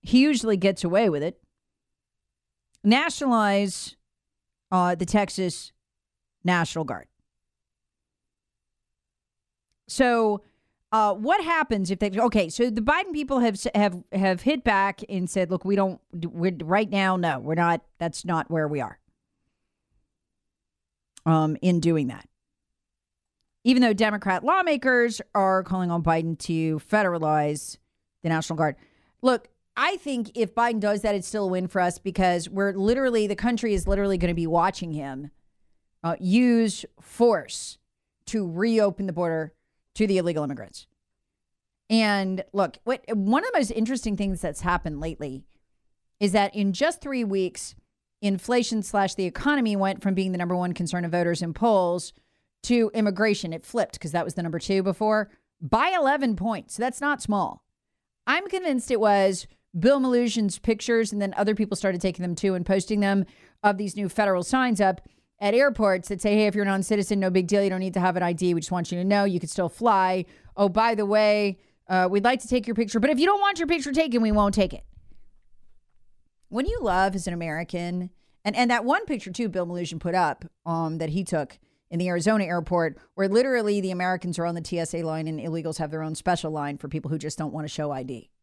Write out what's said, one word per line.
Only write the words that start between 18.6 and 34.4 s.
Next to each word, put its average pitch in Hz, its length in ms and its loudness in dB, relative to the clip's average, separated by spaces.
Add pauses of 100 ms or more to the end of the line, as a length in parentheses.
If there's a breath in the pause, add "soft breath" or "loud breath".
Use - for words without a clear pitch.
we 147 140 -4
are," - 180 -10 (2250)
um, 156 360 4
in 175 180 2
doing 160 280 2
that. 117 200 -12 (1400)
Even 247 180 6
though 233 120 6
Democrat 202 500 0
lawmakers 254 800 2 (120)
are 190 300 2
calling 180 260 -2
on 170 140 -2
Biden 165 360 0
to 160 400 -2
federalize 156 960 0 (440)
the 165 80 -2
National 160 280 -2
Guard. 151 180 0 (460 soft breath)
Look, 247 280 2 (260)
I 339 220 0
think 240 380 -6
if 226 180 -2
Biden 233 260 0
does 208 220 0
that, 208 140 0
it's 190 120 -6
still 208 180 -4
a - 20 -2
win 185 200 -2
for 185 140 0
us 180 160 0
because 180 520 0
we're 196 240 -2
literally, 226 520 2
the 202 100 -2
country 233 380 0
is 170 140 -2
literally 196 320 2
gonna 175 160 0
be 170 100 -2